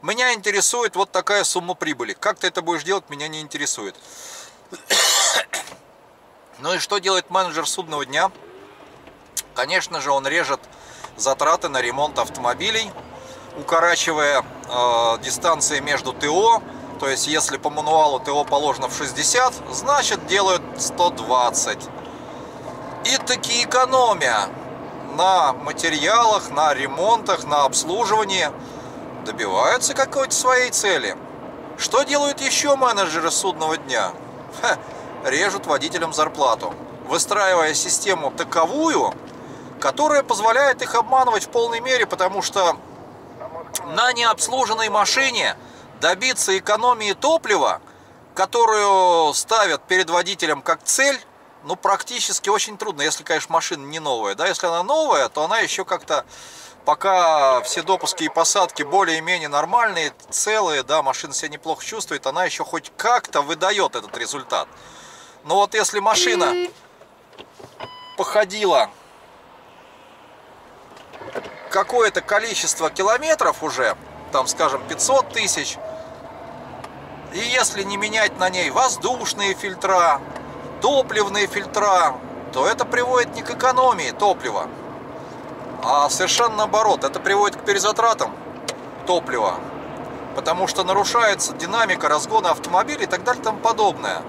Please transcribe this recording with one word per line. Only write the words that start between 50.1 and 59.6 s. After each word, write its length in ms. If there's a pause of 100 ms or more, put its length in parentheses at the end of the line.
водителем 520
как 220
цель, 360 (440)
ну, 100
практически 720
очень 300
трудно, 240
если, 220
конечно, 280
машина 320
не 140
новая. 380
Да, 100
если 220
она 160
новая, 440
то 140
она 160
ещё 260
как-то, 400 (600)
пока 760
все 200
допуски 420
и 40
посадки 560
более-менее 640
нормальные, 640 (180)